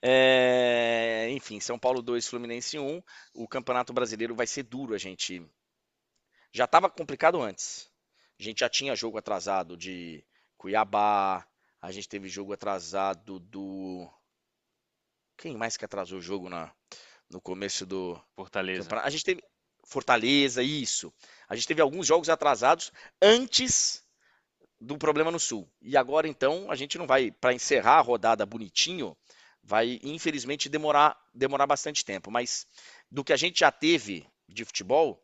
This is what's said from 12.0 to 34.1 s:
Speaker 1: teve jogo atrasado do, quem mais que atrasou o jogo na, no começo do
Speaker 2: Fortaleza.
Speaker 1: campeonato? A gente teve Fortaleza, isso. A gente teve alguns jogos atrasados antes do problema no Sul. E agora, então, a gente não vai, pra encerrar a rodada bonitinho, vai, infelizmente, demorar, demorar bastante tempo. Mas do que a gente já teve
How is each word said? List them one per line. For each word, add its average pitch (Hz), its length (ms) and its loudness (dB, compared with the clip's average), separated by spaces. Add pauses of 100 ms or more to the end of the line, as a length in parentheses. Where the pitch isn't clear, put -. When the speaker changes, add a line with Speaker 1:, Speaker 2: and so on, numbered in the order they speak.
Speaker 1:
teve 98 200 -12
jogo 98 240 -10
atrasado 98 880 -6
do, 95 680 -12 (1300)
quem 156 200 -12
mais 113 200 -6
que - 80 -10
atrasou 95 340 -8
o 87 40 -14
jogo 90 260 -8
na, 85 240 -12 (580)
no 90 100 -16
começo 95 460 -8
do 90 340 -8 (160)
Speaker 2:
Fortaleza. 92 460 -6
Speaker 1:
campeonato? 104 260 -4
A - 20 -2
gente 156 140 -6
teve 185 180 -2 (420)
Fortaleza, 127 800 2
isso. 135 500 -6 (360)
A 95 60 -6
gente 117 120 -6
teve 160 140 0
alguns 156 260 2
jogos 156 220 4
atrasados 147 640 2 (300)
antes 240 800 4 (760)
do 135 180 -8
problema 156 320 2
no 165 100 -4
Sul. 104 280 -6 (120)
E 135 160 0
agora, 143 320 2
então, 156 420 -2
a 151 60 -4
gente 143 220 -6
não 175 80 -6
vai, 131 240 4
pra 127 240 0
encerrar 123 440 6
a 151 40 6
rodada 113 420 2
bonitinho, 113 720 -4 (460)
vai, 117 400 0
infelizmente, 147 680 -4
demorar, 147 480 4 (180)
demorar 135 320 2
bastante 143 380 -2
tempo. 98 260 -10
Mas 120 360 -2 (440)
do 135 140 -6
que - 80 2
a 139 40 6
gente 170 240 0
já 151 100 8
teve 120 560 0 (220)